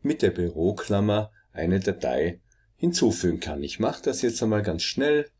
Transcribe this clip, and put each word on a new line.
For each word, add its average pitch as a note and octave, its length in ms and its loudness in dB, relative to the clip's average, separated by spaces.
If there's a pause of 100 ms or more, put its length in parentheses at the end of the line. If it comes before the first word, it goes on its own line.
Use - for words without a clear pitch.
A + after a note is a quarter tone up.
mit D3 200 -2
der G#2 80 4
Büroklammer G2 1000 0 (220)
eine F2+ 300 0
Datei E2+ 580 -2 (380)
hinzufügen A2+ 640 0
kann. C#2+ 220 -6
Ich C#2+ 180 -6
mache C3+ 200 -2
das C3 200 -2
jetzt A#2 200 0
einmal G#2+ 220 2
ganz E2 200 -2
schnell D3 460 2 (100)